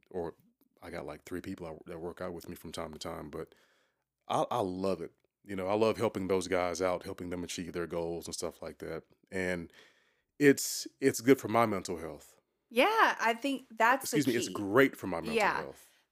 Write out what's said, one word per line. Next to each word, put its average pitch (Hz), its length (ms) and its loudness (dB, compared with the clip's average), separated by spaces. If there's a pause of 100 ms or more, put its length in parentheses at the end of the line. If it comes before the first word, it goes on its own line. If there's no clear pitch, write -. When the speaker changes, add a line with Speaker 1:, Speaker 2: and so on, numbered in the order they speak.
Speaker 1:
or 85 240 -6 (480)
I 90 80 -14
got, 82 160 -8
like, 76 200 -12
three 87 160 -6
people 92 260 -8
I, 80 40 -8 (180)
that 87 100 -10
work 85 220 -10
out 90 120 -6
with 82 160 -12
me 87 60 -10
from 82 160 -14
time 80 220 -8
to 78 60 -14
time, 80 300 -8
but 78 200 -8 (800)
I, 135 220 2
I 120 100 0
love 92 420 0
it. 80 100 -8 (320)
You 101 120 -8
know, 92 120 -2
I 101 80 2
love 110 220 4
helping 101 300 0
those 92 200 2
guys 87 340 0
out, 90 220 2
helping 92 260 -8
them 87 140 -4
achieve 85 300 -8
their 85 140 -2
goals 85 380 -4
and 85 80 -8
stuff - 300 -8
like 80 160 -12
that. 80 240 -8 (280)
And 90 400 -2 (680)
it's, - 480 4 (120)
it's 131 220 2
good 127 180 6
for 110 100 -6
my 113 180 6
mental 92 300 -2
health. 78 340 -10 (400)
Speaker 2:
Yeah, 247 160 4 (340)
I 233 180 2
think 269 260 -4 (120)
that's 240 320 2
the 240 80 0
Speaker 1:
Excuse 139 100 4
me, 120 120 4
it's 113 80 0
Speaker 2:
key. 92 80 -8
Speaker 1:
great 113 420 4
for - 80 -8
my 90 120 -2
mental 82 180 -4
Speaker 2:
Yeah. 190 220 2
Speaker 1:
health. - 280 -10 (260)